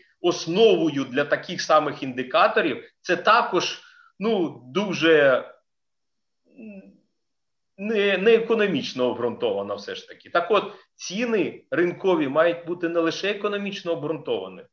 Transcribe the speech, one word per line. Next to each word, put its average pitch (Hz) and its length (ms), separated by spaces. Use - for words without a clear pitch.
основою 165 800
для 127 220
таких 165 360
самих 151 420
індикаторів, 139 800
це 175 140
також, 185 680
ну, 175 460
дуже 147 760
не, 202 400
не 226 180
економічно 196 680
обґрунтовано 107 720
все 98 200
ж - 120
таки. - 220
Так - 220
от, 196 120
ціни 202 760
ринкові 170 560
мають 170 400
бути 175 220
не 170 100
лише 165 320
економічно 202 600
обґрунтовані 135 720